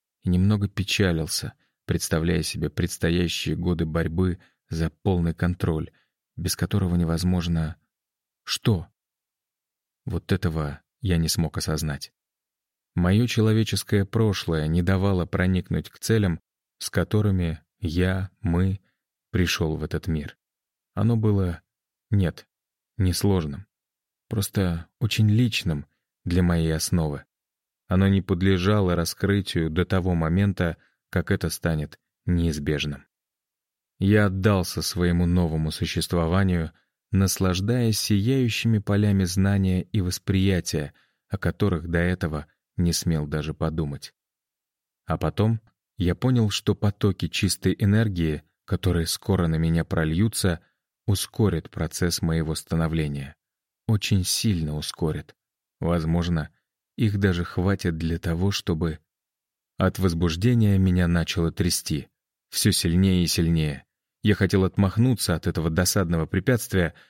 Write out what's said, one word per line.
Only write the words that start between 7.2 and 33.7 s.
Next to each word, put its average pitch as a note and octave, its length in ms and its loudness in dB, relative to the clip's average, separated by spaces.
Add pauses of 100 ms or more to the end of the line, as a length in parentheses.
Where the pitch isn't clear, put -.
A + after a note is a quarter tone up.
Что? - 440 -2 (1160)
Вот - 280 -6
этого D#2 500 -2 (180)
я F#2 160 0
не E2 120 2
смог D#2+ 280 -2
осознать. D2+ 560 -6 (840)
Мое F#2+ 320 2
человеческое G#2+ 800 0
прошлое F#2 640 0
не E2 160 2
давало F#2+ 420 2
проникнуть F2+ 640 -2
к - 100 -20
целям, G2+ 420 0 (380)
с - 120 -10
которыми F2+ 720 0 (160)
я, F#2 520 -2 (100)
мы, F#2 400 0 (500)
пришел E2 460 0
в D2+ 80 -6
этот D#2+ 240 -6
мир. D2+ 280 -6 (580)
Оно A2+ 220 2
было... G2+ 460 0 (480)
Нет, F#2+ 380 0 (480)
не F#2 160 2
сложным, F2 540 0 (600)
просто F#2 600 -2 (100)
очень G#2+ 320 2
личным G#2 560 0 (380)
для F2+ 180 0
моей E2+ 320 2
основы. D#2 500 -2 (640)
Оно G2 180 4
не G2 140 4
подлежало F#2+ 720 2
раскрытию E2+ 760 -2
до E2+ 140 0
того F2+ 300 0
момента, E2+ 640 0 (340)
как F2 200 -2
это F#2 200 -2
станет D#2 480 -4 (260)
неизбежным. D2+ 800 -2 (920)